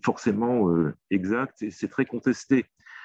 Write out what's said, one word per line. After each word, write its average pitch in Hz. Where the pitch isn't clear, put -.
forcément, 113
euh, 82
exact, 101
et 107
c'est -
très -
contesté 123